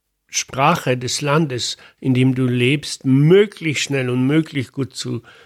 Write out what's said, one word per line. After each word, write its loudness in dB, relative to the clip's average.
Sprache 0
des -6
Landes, -2
in 0
dem 4
du 0
lebst, -2
möglichst 2
schnell -4
und 0
möglichst -2
gut -8
zu, -8